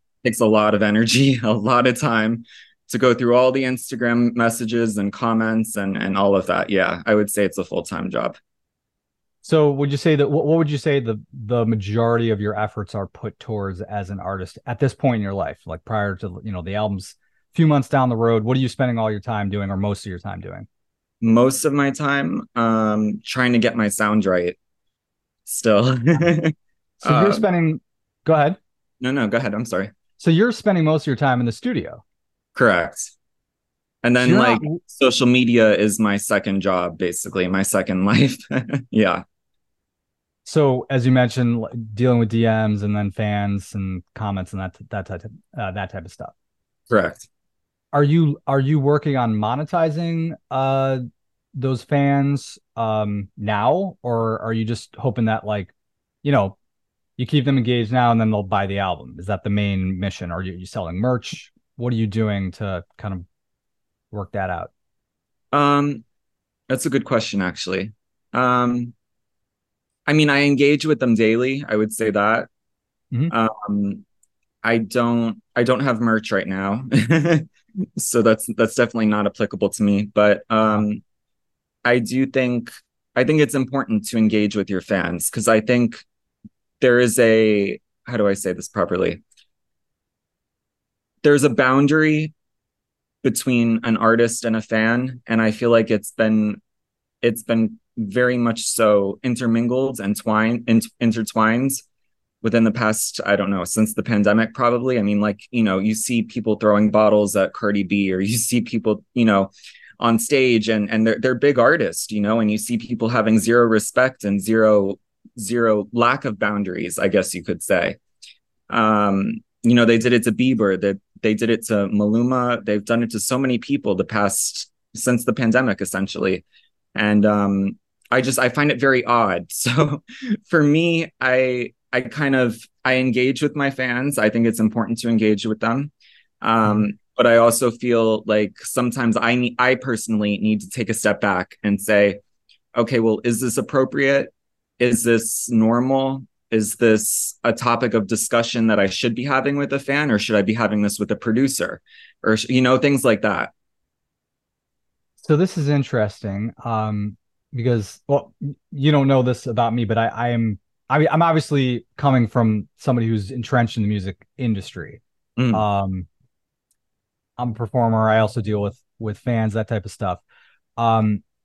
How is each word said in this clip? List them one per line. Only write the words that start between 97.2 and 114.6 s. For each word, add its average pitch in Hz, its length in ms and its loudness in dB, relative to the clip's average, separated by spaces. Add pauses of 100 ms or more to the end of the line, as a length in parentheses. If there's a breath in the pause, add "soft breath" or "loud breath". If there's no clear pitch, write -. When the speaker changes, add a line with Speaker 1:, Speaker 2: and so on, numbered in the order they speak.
Speaker 1:
it's 117 220 0
been 113 340 -2 (180)
very 123 400 0
much 117 280 -2
so 104 580 2
intermingled 120 800 -2
and 101 160 -2
twine-, 110 500 0
in-, 113 140 4 (180)
intertwined 113 720 0 (720)
within 113 220 2
the 110 80 4
past, 110 540 -2
I 101 100 4
don't 98 140 0
know, 95 140 -2
since 107 280 0
the - 100 -4
pandemic, 107 520 2
probably. 123 440 0
I 107 40 0
mean, 104 180 0
like, 104 300 -2
you 120 120 0
know, 98 160 2
you 107 160 0
see 117 280 -2
people 113 340 -4
throwing 104 340 2
bottles 107 460 2
at 95 160 0
Cardi 101 300 -2
B, 98 320 0
or 92 60 -2
you 95 180 -2
see 117 240 -2
people, 107 500 -4
you 120 140 2
know, 98 240 4 (480 loud breath)
on 117 200 2
stage 120 520 2
and, 104 200 -2
and 110 160 0
they're, 110 120 0
they're 127 160 0
big 143 240 2
artists, 120 520 0
you 107 120 -4
know, 110 180 0
and 107 100 0
you 107 60 0
see 110 220 -4
people 113 320 -4
having 110 280 2
zero 117 280 4
respect 123 580 0
and 101 160 0
zero, 104 580 2 (400)